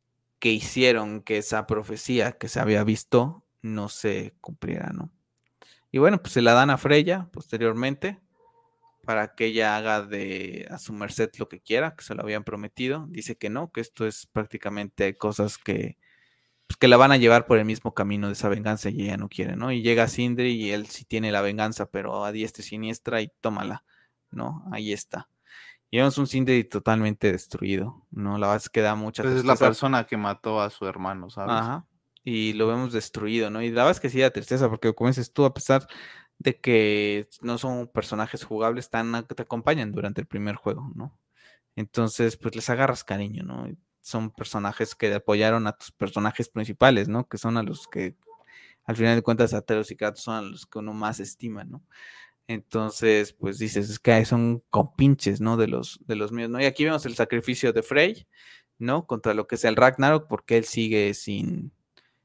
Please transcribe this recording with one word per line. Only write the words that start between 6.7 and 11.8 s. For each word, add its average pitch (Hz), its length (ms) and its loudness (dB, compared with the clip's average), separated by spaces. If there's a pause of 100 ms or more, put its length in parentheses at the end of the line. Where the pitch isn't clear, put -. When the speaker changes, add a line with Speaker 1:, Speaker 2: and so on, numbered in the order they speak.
Speaker 1:
a 131 80 2
Freya 160 540 2
posteriormente 127 880 -2 (840)
para 107 300 -2
que 113 120 0
ella 110 300 2
haga 107 260 0
de, 95 680 -8
a - 80 -14
su - 140 -14
merced 104 460 -4
lo 113 100 -8
que - 120 -18
quiera, 156 360 -2